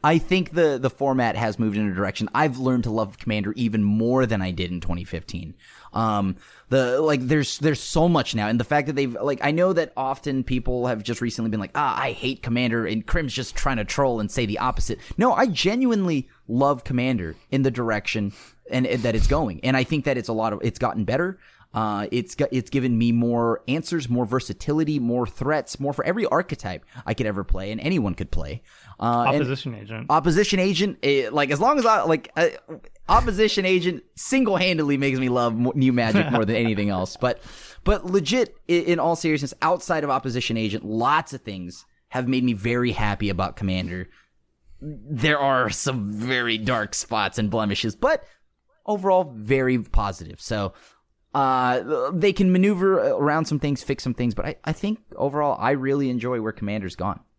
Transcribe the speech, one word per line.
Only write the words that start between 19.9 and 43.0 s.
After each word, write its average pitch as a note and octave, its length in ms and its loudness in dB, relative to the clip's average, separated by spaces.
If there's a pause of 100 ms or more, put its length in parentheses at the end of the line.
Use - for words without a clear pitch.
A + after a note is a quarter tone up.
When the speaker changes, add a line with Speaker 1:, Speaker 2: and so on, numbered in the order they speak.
Speaker 1:
that C3 140 0
it's A2+ 100 -6
a A#2 40 -4
lot A2 200 0
of, G2+ 120 -4
it's A2+ 160 -2
gotten G#2+ 240 0
better. E3+ 340 -2 (340)
Uh, G#2 380 -2
it's - 240 -4
got, C#3+ 160 0
it's B2+ 180 -2
given B2 300 0
me A#2 140 4
more A#2 560 2
answers, D3+ 400 -4
more A#2+ 180 2
versatility, D3 720 -2
more A#2+ 260 0
threats, C3+ 540 -4
more C#3 140 -4
for - 120 -4
every G#3 220 0
archetype D3 580 -4 (220)
I A2 80 -2
could A#2 120 -2
ever G2 180 -2
play F#2+ 260 0
and A2 100 -8
anyone C3+ 340 0
could - 180 -6
play. C#2+ 300 -4 (360)
Uh, A#2+ 300 0
and C#3 80 2
Speaker 2:
Opposition C3 400 -4
agent. G#2+ 340 -10
Speaker 1:
Opposition E3+ 480 4
agent, F#3 460 0
eh, C#3 260 2
like, C#3+ 220 2
as D3 80 0
long C#4 180 4
as A#3 80 2
I, G#3+ 160 4
like, D#3+ 320 0
uh, D#3+ 140 4 (600)
opposition G3+ 560 4
agent F3+ 380 2 (140)
single-handedly F#3 800 2
makes C3+ 240 0
me B2+ 80 0
love A#2+ 260 2
mo-, A#2+ 220 2
new C3 160 4
Magic A#2+ 400 2
more A2+ 120 2
than G#2+ 120 0
anything G#2+ 340 0
else. F#2 260 -4
But, B2 240 -2 (440)
but G3+ 200 2
legit, F#3+ 520 0 (120)
i-, F3 40 2
in E3+ 260 2
all D#3+ 160 2
seriousness, D3+ 480 -2
outside D#3+ 400 0
of C#3+ 80 -4
opposition B2 460 -2
agent, A2 280 -4
lots A#2+ 480 0
of C3+ 100 -14
things F2+ 440 -14 (220)
have B2+ 180 -4
made B2+ 160 2
me B2 100 2
very A#2+ 380 0
happy G#2 380 0